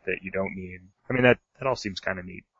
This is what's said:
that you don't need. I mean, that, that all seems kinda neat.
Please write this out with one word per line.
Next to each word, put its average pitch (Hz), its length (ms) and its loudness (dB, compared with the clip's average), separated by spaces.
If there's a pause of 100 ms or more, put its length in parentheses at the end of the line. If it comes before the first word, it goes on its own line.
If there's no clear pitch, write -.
that 92 160 -4
you 95 100 -10
don't 95 240 -4
need. 92 240 -12 (300)
I 123 40 -2
mean, 131 100 2
that, 120 160 8 (200)
that 135 80 -4
all 127 80 0
seems 98 240 -8
kinda 95 240 -4
neat. 90 220 -14 (140)